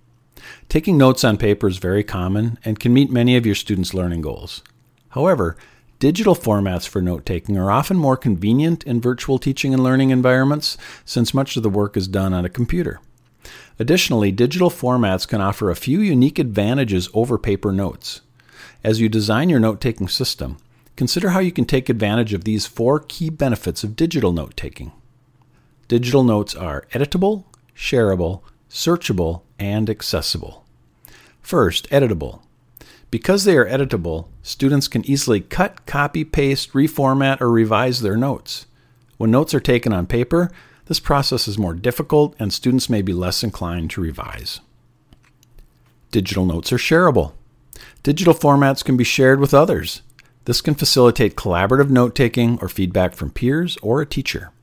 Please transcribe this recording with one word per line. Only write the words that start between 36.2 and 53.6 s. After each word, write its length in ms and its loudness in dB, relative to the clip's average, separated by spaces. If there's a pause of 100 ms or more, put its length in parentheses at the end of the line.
paste, 500 -2
reformat, 640 2
or 100 2
revise 520 2
their 160 0
notes. 480 -4 (500)
When 140 0
notes 240 4
are 60 2
taken 340 2
on 120 -2
paper, 440 0 (340)
this 160 -4
process 480 0
is 80 -4
more 160 -2
difficult 640 0
and 140 -4
students 380 0
may 100 0
be 140 -2
less 280 -4
inclined 500 -6
to 100 -6
revise. 580 -10 (1500)
Digital 340 0
notes 260 -2
are 60 0
shareable. 560 2 (720)
Digital 320 4
formats 500 2
can 140 2
be 60 2
shared 360 4
with 140 2
others. 480 2 (420)
This 160 -2
can 140 0
facilitate 600 4
collaborative 540 2
note-taking 720 2
or 80 -6
feedback 460 0
from 160 -8
peers 500 -2